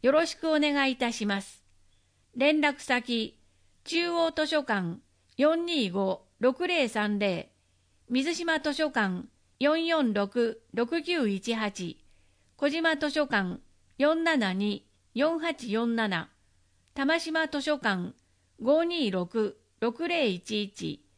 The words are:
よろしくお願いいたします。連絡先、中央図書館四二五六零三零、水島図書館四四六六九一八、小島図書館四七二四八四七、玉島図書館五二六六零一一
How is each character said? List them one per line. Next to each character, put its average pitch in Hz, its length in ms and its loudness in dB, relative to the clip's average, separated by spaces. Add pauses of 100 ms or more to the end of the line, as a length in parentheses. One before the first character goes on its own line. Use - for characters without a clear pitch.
よ 254 100 6
ろ 320 140 4
し - 80 -6
く 330 160 -2
お 311 80 4
願 285 300 2
い 262 40 0
い 247 40 -4
た 240 160 -2
し 226 120 -6
ま 196 160 -2
す。 - 220 -18 (720)
連 294 260 4
絡 285 200 0
先、 240 580 -2 (460)
中 339 260 -2
央 330 220 2
図 311 140 -2
書 302 180 0
館 185 340 -2 (380)
四 320 280 4
二 294 260 0
五 190 360 -2 (140)
六 262 260 2
零 330 220 2
三 208 300 0
零、 196 300 -2 (600)
水 269 260 0
島 330 240 -2
図 302 160 -2
書 302 160 0
館 190 340 -2 (360)
四 311 260 2
四 311 260 2
六 220 500 -2 (120)
六 240 280 -2
九 330 260 0
一 202 260 -2
八、 208 420 -6 (600)
小 285 120 0
島 320 280 0
図 294 140 -2
書 294 160 0
館 196 340 -2 (380)
四 320 260 2
七 254 280 2
二 202 320 -2 (300)
四 311 240 2
八 311 320 -4
四 233 260 0
七、 196 320 -2 (680)
玉 285 240 2
島 320 280 -2
図 302 140 -4
書 302 180 0
館 185 360 -2 (440)
五 302 260 4
二 339 260 0
六 190 460 -2 (240)
六 240 280 -4
零 294 260 0
一 208 300 -4
一 165 400 -10 (140)